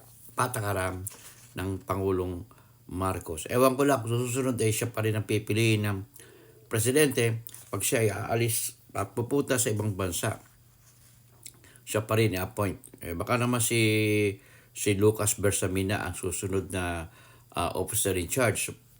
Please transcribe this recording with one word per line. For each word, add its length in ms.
patakaran 720
ng 320
Pangulong 560
Marcos. 580
Ewan 300
ko 80
lang 160
kung 100
susunod, 480
eh, 140
siya 180
pa 140
rin 80
ang 100
pipiliin 640
ng 120
presidente. 800
Pag 160
siya 160
ay 100
aalis 600
at 180
pupunta 460
sa 100
ibang 240
bansa, 460
siya 200
pa 160
rin 160
i-appoint. 440
Eh, 160
baka 240
naman 240
si, 160
si 200
Lucas 440
Bersamina 640
ang 120
susunod 560
na, 360
ah, 200
officer 440
in 80
charge 440